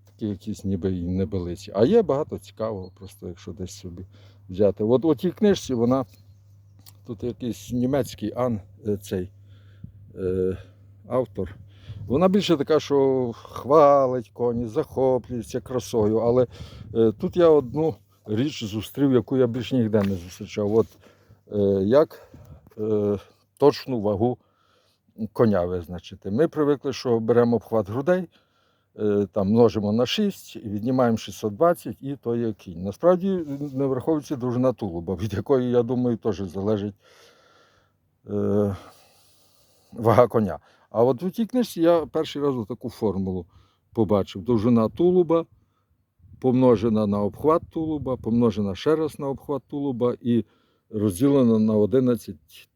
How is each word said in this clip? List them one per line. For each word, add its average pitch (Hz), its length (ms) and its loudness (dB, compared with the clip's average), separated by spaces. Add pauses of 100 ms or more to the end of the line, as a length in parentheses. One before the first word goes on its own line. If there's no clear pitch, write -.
Такі - 220 -10
якісь 101 360 -8
ніби 95 340 -4
і 87 100 -6
небелиці. 92 680 -4
А 110 100 6
є 220 160 4
багато 143 360 -2
цікавого, 101 580 -10
просто 95 320 -16
якщо 87 240 -14
десь 90 280 -12
собі 90 260 -14 (440)
взяти. 95 340 2
От 120 220 2
у 160 100 4
тій 180 160 -2
книжці 196 420 0
вона, 123 320 2 (1040)
тут 117 160 -10
якийсь 120 480 -8
німецький 123 640 -2
Ан, 120 260 -4 (260)
е, 104 100 -2
цей, 95 340 -6 (840)
е, 92 420 -2 (500)
автор, 117 480 -4 (520)
вона 156 200 2
більше 185 300 2
така, 147 220 2
що 135 560 2
хвалить 135 960 4
коні, 120 380 -4
захоплюється 123 960 -2
красою, 110 560 0
але, 120 300 2 (480)
е, 113 160 4
тут 175 260 -4
я 170 120 6
одну 147 460 2 (300)
річ 120 380 -4
зустрів, 110 480 -2
яку 123 260 2
я 127 100 4
більш 117 240 -6
ніде 110 320 2
не 98 120 0
зустрічав. 101 600 -6
От, 110 120 4 (640)
е, 104 80 -2 (240)
як, 127 500 2 (440)
е, 104 420 0 (380)
точну 135 440 2
вагу 107 360 0 (960)
коня 104 320 2
визначити. 90 640 -10
Ми 139 160 2
привикли, 143 460 -2
що 117 260 0
беремо 120 360 4
обхват 110 340 -2
грудей, 165 400 -2 (720)
е, 104 320 0
там 98 160 -2
множимо 107 460 4
на 120 120 2
шість, - 500 -4
віднімаємо 113 640 0
шістсот 104 380 -8
двадцять 160 460 0
і 139 140 -8
то 120 200 -4
є 117 180 -2
кінь. 87 300 -12
Насправді 170 440 0 (460)
не 135 120 -2
враховується 139 500 -2
довжина 123 380 0
тулуба, 85 420 -6
від 101 180 -6
якої, 127 380 0
я 120 120 4
думаю, 123 340 -2
теж 101 240 -4
залежить, 98 540 -4 (1300)
е, 101 460 0 (1160)
вага 113 360 4
коня. 101 320 -2 (300)
А 110 140 0
от 127 200 2
у 185 60 -2
тій 226 160 -4
книжці 220 360 -4
я 165 240 4
перший 147 360 -6
раз 143 140 0 (120)
таку 117 220 -10
формулу 95 560 -4 (480)
побачив. 104 480 0
Довжина 113 480 2
тулуба 170 560 2 (960)
помножена 120 640 4
на 101 140 0
обхват 147 480 0
тулуба, 147 480 -6
помножена 107 580 0
ще 151 200 0
раз 156 240 -6
на 143 80 -6
обхват 139 400 -8
тулуба 123 540 -2
і 117 240 0 (440)
розділена 113 720 2
на 107 140 2
одинадцять 107 1040 0